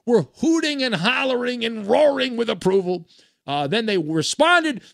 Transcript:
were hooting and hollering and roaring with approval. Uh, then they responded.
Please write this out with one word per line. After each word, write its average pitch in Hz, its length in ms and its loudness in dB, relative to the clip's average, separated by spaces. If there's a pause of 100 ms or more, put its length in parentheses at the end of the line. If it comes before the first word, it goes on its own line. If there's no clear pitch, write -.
were 220 300 2
hooting 311 480 0
and 240 100 -2
hollering 247 720 -2
and 226 200 -6
roaring 262 520 2
with 233 120 -2
approval. 185 600 -2 (360)
Uh, 143 220 -4
then 214 200 -2
they 202 120 0
responded. 254 840 2 (120)